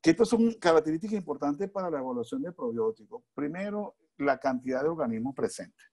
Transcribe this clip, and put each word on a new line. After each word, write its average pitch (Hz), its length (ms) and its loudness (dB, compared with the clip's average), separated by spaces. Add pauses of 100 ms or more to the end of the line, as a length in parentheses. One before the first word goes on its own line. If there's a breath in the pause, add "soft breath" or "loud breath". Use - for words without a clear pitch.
que 160 80 6
estas 214 180 6
son 226 260 4
características 165 640 2
importantes 147 500 -4
para 190 220 -4
la 147 80 -2
evaluación 131 420 -4
de 175 100 -6
probióticos. 113 720 -4 (120)
Primero, 196 640 -6 (200)
la 139 220 2
cantidad 127 420 -2
de 151 80 2
organismos 127 460 -4
presentes. - 580 -6